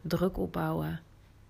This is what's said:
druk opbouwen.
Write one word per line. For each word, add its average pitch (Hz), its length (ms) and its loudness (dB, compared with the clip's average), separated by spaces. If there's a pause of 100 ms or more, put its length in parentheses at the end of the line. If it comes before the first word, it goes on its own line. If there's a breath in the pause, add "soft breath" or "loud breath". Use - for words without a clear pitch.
druk 175 360 2
opbouwen. 160 640 -2 (480)